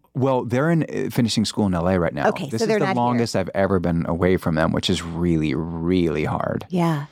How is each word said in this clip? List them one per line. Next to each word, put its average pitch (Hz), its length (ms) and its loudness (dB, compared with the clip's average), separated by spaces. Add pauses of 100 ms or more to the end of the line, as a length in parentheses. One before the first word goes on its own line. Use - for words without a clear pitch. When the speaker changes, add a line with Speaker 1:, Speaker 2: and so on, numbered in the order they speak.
(140)
Speaker 1:
well, 131 320 0
they're 131 240 0
in, 165 140 2
uh, 101 260 -4
finishing 113 360 0
school - 200 -2
in 92 80 2
L 87 140 0
A 95 100 4
right 85 160 0
now. 71 140 0
Speaker 2:
Okay, 185 220 -2
Speaker 1:
This 113 120 -2
Speaker 2:
so 220 60 0
they're 214 100 2
Speaker 1:
is 180 40 0
the 143 60 0
Speaker 2:
not - 80 0
here. 120 80 0
Speaker 1:
longest 120 320 0
I've 95 200 -2
ever 95 240 2
been 85 280 0
away 90 300 2
from 82 160 -2
them, 80 180 2
which 80 180 -2
is 82 120 0
really, 82 540 0
really 82 720 0
hard. - 440 -4
Speaker 2:
Yeah. 165 420 -2